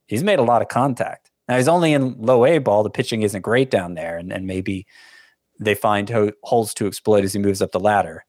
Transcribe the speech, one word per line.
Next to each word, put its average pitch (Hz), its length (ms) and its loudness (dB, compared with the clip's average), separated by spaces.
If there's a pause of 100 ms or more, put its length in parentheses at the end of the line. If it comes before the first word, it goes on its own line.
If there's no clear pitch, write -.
he's 117 160 -2
made 196 160 2
a 123 40 4
lot 117 180 4
of - 60 -2
contact. 120 640 -4 (160)
Now, 120 80 0
he's 127 140 4
only 165 240 4
in 131 240 0
low 120 280 4
A 165 120 4
ball. 107 260 2
The 104 60 -2
pitching 117 320 -4
isn't 101 200 -2
great 127 300 0
down 90 220 -2
there, 85 240 -8
and, 90 160 -10
and 95 120 -8
maybe 95 400 -6 (760)
they 104 140 0
find 104 340 0
ho-, 107 240 0 (100)
holes 117 300 0
to 104 140 -4
exploit 101 360 2
as 98 80 -2
he 101 80 -4
moves 98 220 0
up 92 100 -2
the 92 80 -2
ladder. 98 500 0